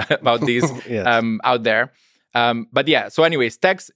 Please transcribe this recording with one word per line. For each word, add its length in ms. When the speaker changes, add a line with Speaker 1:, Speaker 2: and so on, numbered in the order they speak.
Speaker 1:
<laughs> 0
about 300
this 240
Speaker 2:
<laughs> 100
Yes. 180
Speaker 1:
um, 380
out 180
there. 300
Um, 380
but 160
yeah, 200
so 140
anyways, 340
text, 400